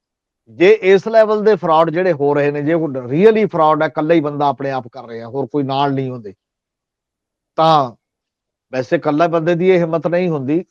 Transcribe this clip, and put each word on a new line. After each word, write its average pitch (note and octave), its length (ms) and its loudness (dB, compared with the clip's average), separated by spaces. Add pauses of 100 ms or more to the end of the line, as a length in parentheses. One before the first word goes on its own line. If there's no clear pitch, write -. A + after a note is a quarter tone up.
(500)
ਜੇ D#3 200 4 (120)
ਇਸ F#3+ 260 4
ਲੈਵਲ G#3+ 360 2
ਦੇ G#3+ 120 4
ਫਰਾਡ E3 340 2
ਜਿਹੜੇ F3 220 0
ਹੋ C#3+ 220 0
ਰਹੇ C#3+ 160 0
ਨੇ, D3 120 -6
ਜੇ D#3+ 120 0
ਕੋਈ D#3 200 -2
really F3 580 2
ਫਰਾਡ D#3 300 2
ਹੈ, D#3 40 0
ਇਕੱਲਾ D#3 280 0
ਹੀ E3 60 4
ਬੰਦਾ C#3+ 280 -2
ਆਪਣੇ C#3 220 -4
ਆਪ B2 180 -8
ਕਰ A#2+ 180 -18
ਰਿਹਾ, A#2 220 -14
ਹੋਰ C3+ 240 -6
ਕੋਈ D3 100 -2
ਨਾਲ C#3 300 -2
ਨਹੀਂ C3+ 180 -6
ਉਹਦੇ, A2 240 -14 (1200)
ਤਾਂ D#3 340 2 (840)
ਵੈਸੇ C3 240 -2
ਇਕੱਲਾ D3+ 300 0
ਬੰਦੇ E3 280 0
ਦੀ F3+ 160 0
ਇਹ F#3 80 4
ਹਿੰਮਤ E3 280 -2
ਨਹੀਂ F3+ 220 -2
ਹੁੰਦੀ, D3+ 420 -4